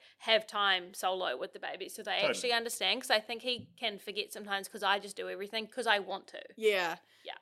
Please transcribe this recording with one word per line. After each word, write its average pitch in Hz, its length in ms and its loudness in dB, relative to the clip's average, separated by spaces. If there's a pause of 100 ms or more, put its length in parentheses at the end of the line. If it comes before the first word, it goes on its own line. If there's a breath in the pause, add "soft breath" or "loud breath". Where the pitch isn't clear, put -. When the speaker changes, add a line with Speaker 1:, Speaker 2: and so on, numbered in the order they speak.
(180 loud breath)
Speaker 1:
have 220 280 4
time 190 480 2
solo 185 440 0
with 180 140 -6
the 196 80 -14
baby 180 280 -6
so - 140 -12
they - 100 -4
Speaker 2:
Totally. 190 180 4
Speaker 1:
actually 240 220 0
understand, 233 480 0
'cause - 100 -2
I 214 100 6
think 226 220 -8
he 247 340 -6
can 208 220 -6
forget 202 340 -6
sometimes 202 360 -6
'cause 196 140 -12
I 202 160 4
just 196 180 -12
do 185 140 -4
everything 202 380 -6
'cause 226 180 -6
I 208 140 6
want 185 280 -6
to. - 140 -12 (140)
Speaker 3:
Yeah. 185 400 4 (280 soft breath)
Speaker 1:
Yeah. - 180 -12